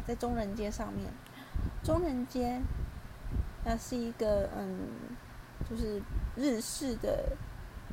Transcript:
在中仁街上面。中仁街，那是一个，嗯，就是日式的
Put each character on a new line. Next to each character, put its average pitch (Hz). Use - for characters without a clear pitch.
在 240
中 240
仁 208
街 208
上 208
面。 190
中 320
仁 262
街， 247
那 233
是 233
一 233
个， 208
嗯， 190
就 226
是 214
日 247
式 254
的 -